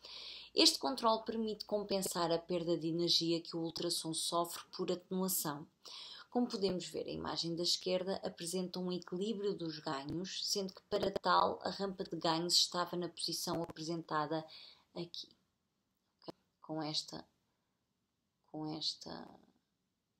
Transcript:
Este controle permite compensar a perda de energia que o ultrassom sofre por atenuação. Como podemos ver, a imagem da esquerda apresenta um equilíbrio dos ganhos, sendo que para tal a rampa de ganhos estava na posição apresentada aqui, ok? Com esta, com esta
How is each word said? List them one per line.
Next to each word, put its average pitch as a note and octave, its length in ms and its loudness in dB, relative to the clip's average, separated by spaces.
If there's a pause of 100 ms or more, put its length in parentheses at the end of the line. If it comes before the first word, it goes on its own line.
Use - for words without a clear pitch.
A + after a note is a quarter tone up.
(540)
Este - 240 8
controle A#3 460 2
permite A3 400 -2
compensar G3 680 2
a E3 60 6
perda E3+ 400 2
de D#3 100 -2
energia E3 520 4
que - 160 -8
o E3 60 -2
ultrassom E3 520 -2
sofre E3+ 500 0 (120)
por F#3 160 -2
atenuação. F3+ 760 -2 (680)
Como B3 140 2
podemos F#3+ 380 0
ver, D#3 200 -4
a - 40 -4
imagem D#3+ 440 -2
da E3+ 80 0
esquerda F#3 540 2
apresenta F3+ 600 -4
um F3+ 140 -2
equilíbrio G3 640 -2
dos D#3+ 240 -6
ganhos, D#3 680 -4
sendo F#3+ 280 -2
que - 160 -20
para G3 200 2
tal F3+ 540 4
a G3 60 0
rampa F#3+ 340 -2
de E3+ 140 -6
ganhos E3+ 380 2
estava F3 420 2
na F3 100 0
posição E3 560 -2
apresentada D#3+ 800 -2 (480)
aqui, - 360 -8 (880)
ok? - 140 -12 (280)
Com D#3 220 -6
esta, D3+ 420 -4 (1200)
com D#3 200 -6
esta - 720 -6 (800)